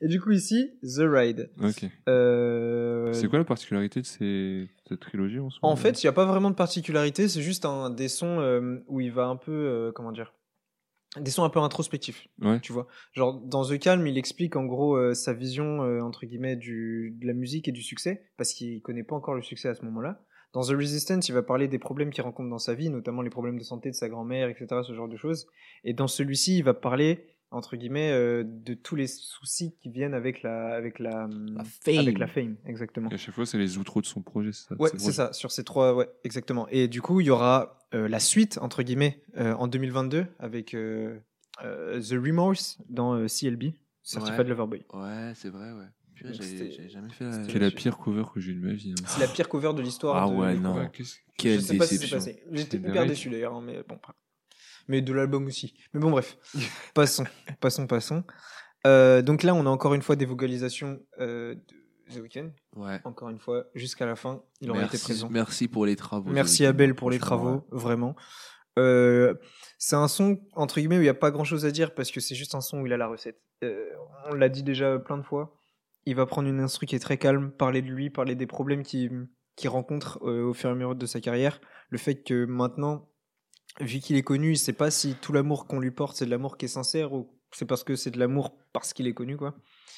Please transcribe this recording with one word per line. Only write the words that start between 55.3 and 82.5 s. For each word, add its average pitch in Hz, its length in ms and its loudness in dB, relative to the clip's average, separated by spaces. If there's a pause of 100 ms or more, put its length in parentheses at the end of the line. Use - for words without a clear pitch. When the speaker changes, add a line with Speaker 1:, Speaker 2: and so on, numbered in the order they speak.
Speaker 1:
aussi. - 280 -8 (200)
Mais 147 80 -2
bon, 160 100 6
bref. 131 260 2 (160)
Speaker 3:
<laughs> - 400 -8
Speaker 1:
Passons, 143 300 6 (380)
passons, - 260 2
passons. 151 360 0 (600)
Euh, 131 360 12
donc 147 220 4
là, 175 120 8
on 156 100 4
a 135 40 4
encore 135 240 4
une 139 80 2
fois 143 160 2
des 139 80 2
vocalisations, 127 760 -4 (220)
euh, 117 340 -8
de 98 600 -20
The 120 60 -12
Weeknd. 139 300 -14 (240)
Speaker 3:
Ouais. 98 300 -8
Speaker 1:
Encore 123 240 -12
une 113 100 -12
fois, 123 360 -6
jusqu'à 127 300 -6
la 117 120 -4
fin, 131 240 -10 (180)
il 123 120 -6
aurait - 80 0
Speaker 3:
Merci, 104 180 -2
Speaker 1:
été 107 80 -4
présent. 113 260 -4
Speaker 3:
merci 113 380 0
pour 107 160 2
les 101 100 4
travaux, 101 360 -8
The - 20 0
Speaker 1:
Merci 139 300 4
Speaker 3:
Weeknd. 139 80 8
Speaker 1:
Abel 135 240 6
pour 127 160 -2
les 127 80 0
Speaker 3:
Franchement, 127 180 0
Speaker 1:
travaux, 123 180 0 (160)
Speaker 3:
ouais. 131 80 -6
Speaker 1:
vraiment. 120 360 0 (640)
Euh, 123 580 8 (420)
c'est - 180 0
un 147 140 6
son, 196 300 4 (140)
entre 151 260 0
guillemets, 160 180 4
où 180 40 8
il 156 40 8
y 139 40 10
a 131 40 6
pas 143 180 4
grand 147 140 -2
chose 151 200 0
à 147 60 4
dire 160 220 0
parce - 180 -4
que - 80 -6
c'est 127 160 -6
juste 139 200 -10
un 135 60 -4
son 143 200 -8
où 131 60 -4
il 120 40 0
a 123 60 0
la 117 100 -2
recette. 113 320 -10 (240)
Euh, 110 220 -4 (440)
on 147 40 -4
l'a 135 160 6
dit 135 140 -4
déjà 135 360 2
plein 143 180 -6
de 139 60 -6
fois. 147 320 -6 (500)
Il 131 100 -2
va 131 100 4
prendre 139 220 -2
une 135 140 0
instru 135 240 -4
qui 139 100 -4
est 123 40 0
très 139 180 -2
calme, 139 340 2
parler 131 300 2
de 127 60 -6
lui, 135 220 -4
parler 131 240 -2
des 127 140 -4
problèmes 139 360 -4
qu'il, 123 440 -6 (300)
qu'il 135 120 -4
rencontre, 131 540 -4
euh, 120 220 -2
au 123 80 -2
fur - 160 -2
et - 20 0
à 123 40 0
mesure 127 200 -4
de 123 100 -6
sa 117 140 -6
carrière. 123 400 0 (300)
Le 123 80 -6
fait 139 260 -2
que 123 220 0
maintenant, 123 640 -2 (720)